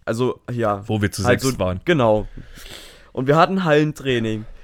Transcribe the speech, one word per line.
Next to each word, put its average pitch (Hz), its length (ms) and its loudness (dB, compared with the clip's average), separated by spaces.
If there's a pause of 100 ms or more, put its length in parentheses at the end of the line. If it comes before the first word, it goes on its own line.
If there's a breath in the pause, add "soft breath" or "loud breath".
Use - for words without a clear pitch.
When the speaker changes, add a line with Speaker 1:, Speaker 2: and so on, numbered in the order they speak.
Speaker 1:
Also, 113 360 -2 (100)
ja. 104 360 -2
Speaker 2:
Wo 107 140 0
wir 101 100 0
zu - 120 -6
Speaker 1:
Halt 117 180 2
Speaker 2:
sechs 131 120 -2
Speaker 1:
so, - 60 -10
Speaker 2:
waren. 92 260 -2
Speaker 1:
genau. 113 420 4 (840 loud breath)
Und 131 160 -4
wir 143 80 4
hatten 185 280 2
Hallentraining. 135 800 0 (180 soft breath)